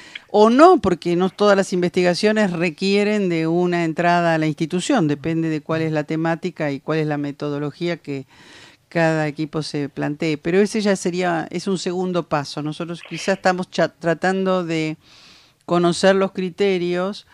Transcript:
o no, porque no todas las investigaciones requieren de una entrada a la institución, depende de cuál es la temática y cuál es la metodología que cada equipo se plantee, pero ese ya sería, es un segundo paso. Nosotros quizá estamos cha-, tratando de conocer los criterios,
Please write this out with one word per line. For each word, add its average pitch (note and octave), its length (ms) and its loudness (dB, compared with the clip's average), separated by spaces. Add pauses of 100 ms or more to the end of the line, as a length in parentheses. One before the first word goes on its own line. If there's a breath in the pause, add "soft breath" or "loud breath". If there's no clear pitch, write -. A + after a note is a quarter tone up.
(300 loud breath)
o G#3+ 200 6
no, D4+ 320 8
porque F3 340 0
no F#3 140 2
todas G#3 260 4
las G3 160 0
investigaciones F3+ 800 2
requieren G3 760 0
de D#3+ 180 0
una F3 380 0
entrada E3+ 500 2
a - 20 0
la D#3 80 0
institución, E3+ 600 0
depende D#3+ 400 -2
de D#3 140 -4
cuál D#3+ 220 -4
es D#3+ 100 -2
la D3+ 100 -2
temática D#3+ 680 -4
y C#3 100 -8
cuál D#3 180 -2
es D3+ 80 -2
la D3 100 -2
metodología D3 760 -6
que C#3 300 -10 (640 loud breath)
cada D#3+ 380 2
equipo D#3 360 -6
se C#3+ 240 -6
plantee, D3 500 -4
pero E3+ 220 0
ese G#3+ 220 0
ya G3 160 0
sería, F3 520 -2
es F3 180 -6
un G3 100 -2
segundo F3+ 500 -4
paso. D3 340 -4
Nosotros D#3+ 460 -8
quizá E3+ 260 -4
estamos F#3 360 0
cha-, D#3+ 200 0
tratando F#3 760 -2
de D#3+ 320 -4 (680 soft breath)
conocer F3 500 2
los F#3+ 180 0
criterios, F#3 1000 -2